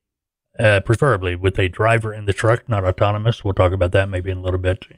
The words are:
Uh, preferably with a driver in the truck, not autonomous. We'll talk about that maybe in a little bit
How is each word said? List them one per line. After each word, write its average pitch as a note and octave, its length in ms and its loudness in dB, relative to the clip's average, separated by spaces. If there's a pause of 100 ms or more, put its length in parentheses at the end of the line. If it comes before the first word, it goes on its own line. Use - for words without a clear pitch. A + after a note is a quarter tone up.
(600)
Uh, G#2+ 220 4
preferably G#2 540 0
with F#2+ 220 0
a F#2 120 0
driver A2 440 0
in G#2+ 120 -12
the G2 80 0
truck, A2+ 340 0
not G2+ 160 -2
autonomous. G#2 640 0
We'll G2 80 -2
talk F#2 180 2
about F2+ 220 0
that G2 160 2
maybe F#2 200 -6
in F#2 100 -6
a - 20 -10
little F#2 180 -2
bit F#2 260 -2 (120)